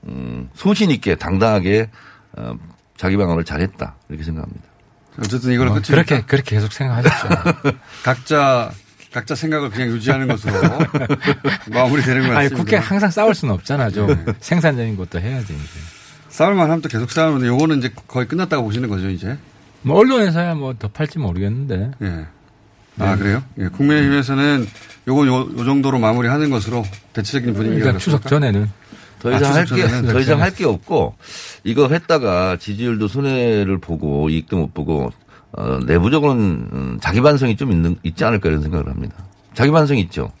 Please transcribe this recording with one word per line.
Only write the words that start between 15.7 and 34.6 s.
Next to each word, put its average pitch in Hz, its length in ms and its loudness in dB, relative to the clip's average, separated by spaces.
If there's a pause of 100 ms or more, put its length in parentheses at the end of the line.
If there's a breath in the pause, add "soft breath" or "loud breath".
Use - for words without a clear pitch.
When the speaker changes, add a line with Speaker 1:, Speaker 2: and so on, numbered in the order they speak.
Speaker 2:
싸울만 180 400 2
하면 165 140 0
또 156 60 -6
계속 117 200 -4
싸우는데, 151 380 2
요거는 143 320 2
이제 123 100 -2 (180)
거의 123 200 -4
끝났다고 160 380 -2
보시는 113 240 -4
거죠, 98 200 -2
이제? 95 280 -8 (440)
Speaker 3:
뭐 143 160 4
언론에서야 196 560 2
뭐 135 240 -6
더 104 100 -8
팔지 151 300 -6
모르겠는데. 107 720 -4 (120)
Speaker 2:
예. 82 220 -6 (760)
아, 98 140 0
Speaker 3:
네. 95 40 0
Speaker 2:
그래요? 101 260 0 (140)
예, 95 120 -4
국민의힘에서는 139 1000 2 (400 loud breath)
요건 139 200 4
요, 127 120 4 (180)
요 120 80 -4
정도로 135 340 2
마무리하는 123 520 2
것으로 113 320 -2 (300)
대체적인 120 400 -4
분위기가 110 280 0
Speaker 3:
그러니까 98 180 2
추석 147 240 0
Speaker 2:
그렇습니까? 143 280 2
Speaker 3:
전에는. 104 200 0 (480 loud breath)
Speaker 1:
더 120 160 -2
이상 143 160 4
Speaker 2:
아, 143 40 2
Speaker 1:
할 170 100 4
Speaker 2:
추석 127 100 -2
Speaker 1:
게, 120 120 2
Speaker 2:
전에는? 123 260 0
Speaker 1:
더 127 60 4
이상 135 160 4
Speaker 3:
전에. 143 80 2
Speaker 1:
할 190 100 2
게 185 120 -4
없고, 120 500 0 (480 loud breath)
이거 127 240 2
했다가 110 720 2
지지율도 107 500 -2
손해를 117 720 0
보고 76 500 -2
이익도 80 280 -2
못 78 180 -2